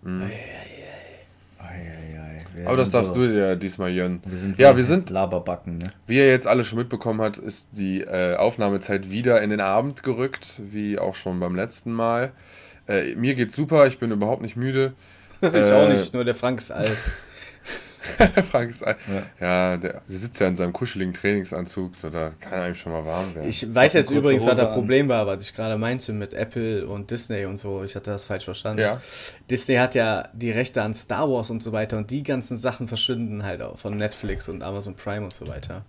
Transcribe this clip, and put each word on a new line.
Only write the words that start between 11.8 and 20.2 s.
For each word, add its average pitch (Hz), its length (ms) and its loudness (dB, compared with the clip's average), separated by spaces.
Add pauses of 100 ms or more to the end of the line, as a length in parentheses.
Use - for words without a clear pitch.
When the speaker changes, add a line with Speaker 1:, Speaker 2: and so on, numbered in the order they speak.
Speaker 1:
Mal. 117 400 0 (540)
Äh, 76 280 0
mir 123 200 0
geht's 120 220 0
super, 151 300 6
ich 131 120 0
bin 117 120 -2
überhaupt 107 320 0
nicht 113 140 -10
müde. 131 420 0
Speaker 2:
<laughs> - 40 -20 (400)
Ich 185 60 4 (240)
auch 104 160 10
Speaker 1:
Äh, 101 60 8
Speaker 2:
nicht, 95 200 0
nur 123 100 0
der 120 100 2
Frank 123 240 0
ist - 120 -6
alt. 107 260 0
Speaker 1:
<laughs> - 1500 -2
Frank 120 200 0
ist - 140 -10
alt. 110 140 -2 (420)
Speaker 3:
Ja. 87 60 -2 (240)
Speaker 1:
Ja, 90 80 -2
der, 87 160 -4
der - 80 -14 (160)
sitzt 113 220 -8